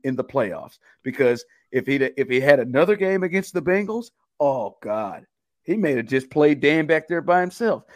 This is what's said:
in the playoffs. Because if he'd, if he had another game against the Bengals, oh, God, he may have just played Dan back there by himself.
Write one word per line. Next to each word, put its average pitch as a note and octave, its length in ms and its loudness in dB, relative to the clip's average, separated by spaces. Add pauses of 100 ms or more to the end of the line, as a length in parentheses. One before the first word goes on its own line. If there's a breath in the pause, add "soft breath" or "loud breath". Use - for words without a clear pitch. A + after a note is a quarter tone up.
in C3 120 -4
the B2+ 80 -2
playoffs. G2+ 540 -4 (240 soft breath)
Because B2 420 0 (280)
if B2+ 160 -2
he'd, C#3 160 0 (120)
if B2 140 -4
he B2+ 100 0
had C#3 200 6
another C#3 360 2
game F#3+ 280 -2
against F#3 320 -4
the F3+ 80 -4
Bengals, G#3 480 -2 (280)
oh, C3 440 -2
God, G#2+ 420 -6 (380)
he F3 140 -2
may D#3 180 0
have A2+ 100 -2
just C3 240 -2
played D3 300 4
Dan D#3 260 2
back D#3 220 0
there E3+ 160 -2
by F3+ 180 2
himself. F3+ 440 -4 (100)